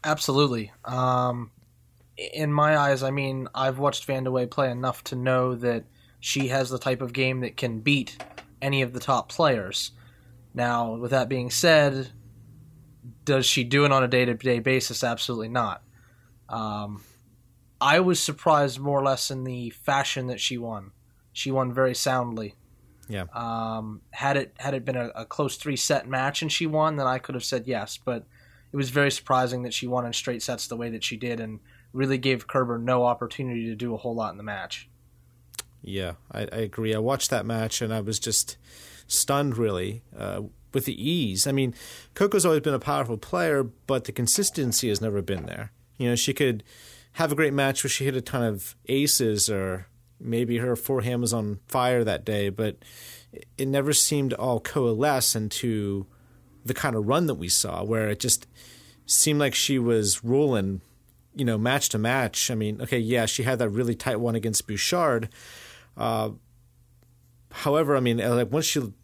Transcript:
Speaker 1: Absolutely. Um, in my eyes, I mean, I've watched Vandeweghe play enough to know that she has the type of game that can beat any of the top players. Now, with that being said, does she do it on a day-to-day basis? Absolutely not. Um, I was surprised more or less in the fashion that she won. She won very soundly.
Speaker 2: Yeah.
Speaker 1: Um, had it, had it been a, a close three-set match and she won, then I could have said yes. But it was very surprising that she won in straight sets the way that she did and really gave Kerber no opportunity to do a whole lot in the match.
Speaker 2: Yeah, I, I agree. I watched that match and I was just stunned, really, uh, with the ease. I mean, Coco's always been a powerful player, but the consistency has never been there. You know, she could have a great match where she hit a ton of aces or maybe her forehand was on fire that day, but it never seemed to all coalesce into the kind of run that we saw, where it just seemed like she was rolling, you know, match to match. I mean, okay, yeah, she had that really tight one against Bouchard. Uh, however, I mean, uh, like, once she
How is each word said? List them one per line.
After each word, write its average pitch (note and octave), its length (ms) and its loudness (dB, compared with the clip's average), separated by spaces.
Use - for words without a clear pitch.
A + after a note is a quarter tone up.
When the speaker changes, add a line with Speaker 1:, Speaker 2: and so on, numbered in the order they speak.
Speaker 1:
Absolutely. C#3 680 2
Um, B2 640 0
in D3+ 200 0
my D3+ 240 4
eyes, C#3 260 4
I C3+ 80 0
mean, C3+ 420 -4
I've C3 260 -2
watched C#3 280 0
Vandeweghe C3 420 0
play C3 220 0
enough B2 340 -4
to - 100 -6
know B2+ 400 2
that A#2 300 -2
she C3+ 300 -2
has C3 200 0
the B2+ 100 -4
type C3 220 -2
of A#2+ 120 -8
game C3 280 0
that A#2 160 -6
can A#2 220 -4
beat C#3 420 0
any C#3 200 2
of B2 120 -2
the B2 60 -6
top B2 300 0
players. A#2 640 0
Now, A#2+ 420 0
with A#2+ 160 -4
that B2+ 180 2
being B2+ 200 -4
said, C#3+ 600 4
does C3+ 200 4
she - 180 2
do C#3 220 4
it C#3+ 60 6
on C3+ 120 6
a B2 40 2
day-to-day B2 520 2
basis? B2+ 440 0
Absolutely A#2 460 -4
not. A#2 340 -2
Um, G#2 560 -6
I C#3+ 200 6
was F3+ 220 4
surprised C#3+ 580 2
more C#3 200 0
or C3+ 40 2
less C3+ 280 0
in C3 120 -6
the B2 280 -6
fashion C#3 560 -2
that B2 140 -6
she - 160 -2
won. A2 340 -8
She - 200 -4
won C3 220 2
very C3 220 4
soundly. A#2+ 600 -2
Speaker 2:
Yeah. G2 260 -4
Speaker 1:
Um, A2+ 680 -6
had C#3 260 0
it, - 220 -4
had C#3 140 -4
it B2 120 -4
been B2+ 120 -4
a, A#2+ 180 -4
a A2+ 100 -10
close C#3 320 -4
three-set C#3 500 -2
match C3 340 -2
and D#3 100 -2
she E3 160 0
won, D#3 280 2
then C3+ 120 0
I B2+ 120 0
could C3+ 160 -8
have A#2 100 -6
said B2 220 -2
yes. A2 360 -4
But A#2 220 -2
it - 40 -8
was C3+ 140 0
very C#3+ 220 4
surprising B2+ 520 0
that A#2 100 -6
she - 140 -4
won B2 180 0
in A#2+ 80 -6
straight A#2 300 -4
sets A#2+ 240 -6
the A#2+ 80 -8
way A#2 140 -6
that A2 140 -8
she - 120 -4
did A#2 240 -4
and A2 200 -8
really C3+ 260 2
gave B2+ 280 0
Kerber A#2+ 300 0
no B2 280 2
opportunity A#2+ 640 -2
to A2+ 80 -6
do A#2 200 -4
a - 20 -6
whole A#2 180 -6
lot G#2+ 160 -2
in F2 60 -14
the G#2 60 -16
match. G2 460 -10
Speaker 2:
Yeah, F#2+ 320 -6
I, G#2+ 100 -6
I - 160 -6
agree. A2 360 -2
I G#2+ 60 0
watched C3 300 0
that G#2+ 160 0
match A2+ 360 -2
and A2 120 -2
I A2 80 -2
was G2+ 180 -4
just - 380 -2
stunned, C#3 500 2
really, G#2 460 -2
uh, G2 260 -6
with C3+ 140 0
the B2+ 240 -4
ease. B2+ 380 0
I C#3 40 0
mean, C3+ 220 2
Coco's G3+ 320 4
always D#3 160 6
been C#3+ 140 0
a B2 40 0
powerful C3+ 380 -2
player, D#3+ 460 0
but C3+ 400 -4
the - 80 -10
consistency B2+ 800 0
has G2+ 120 0
never G2+ 220 -2
been F2 240 -4
there. G#2 240 -10
You A#2+ 120 0
know, A#2+ 60 4
she B2+ 160 0
could B2+ 320 0
have D#3+ 180 0
a D3 40 0
great D3 180 2
match C#3 300 2
where C3+ 60 -2
she C3+ 160 -2
hit C3+ 100 0
a B2+ 60 0
ton B2 220 -2
of G#2+ 320 -2
aces B2 640 2
or F#2+ 380 -2
maybe A#2 400 0
her B2 160 0
forehand B2 460 0
was A#2 120 0
on G#2 340 -2
fire B2 360 2
that G#2 200 0
day, G#2 260 0
but G#2 280 -2
it C3+ 100 -2
never C#3 260 2
seemed C#3+ 380 2
to A#2+ 60 -4
all A#2+ 220 0
coalesce B2+ 760 0
into G#2 680 -2
the A#2 120 -4
kind C3 200 -2
of G#2 120 0
run D#3 180 4
that C#3 100 0
we D#2+ 140 -6
saw, F2 340 0
where A2 260 0
it G2+ 100 -4
just - 260 0
seemed D3 320 4
like C#3 160 2
she C3+ 240 2
was A2+ 440 2
rolling, A#2 580 2
you C#3 120 -2
know, A2+ 120 2
match B2 320 2
to A2+ 80 -2
match. A#2+ 540 0
I A#2+ 40 -2
mean, G#2+ 260 -2
okay, A#2+ 180 0
yeah, A#2 260 2
she A#2 180 -2
had B2+ 160 0
that A#2 100 2
really A#2 260 0
tight A#2 240 -2
one A#2 160 0
against A2 320 -2
Bouchard. A#2+ 640 0
Uh, A2+ 340 -2
however, C#3+ 440 2
I C3 40 4
mean, A#2 220 2
uh, A#2+ 140 2
like, A#2 160 0
once D#3 140 0
she D3+ 160 0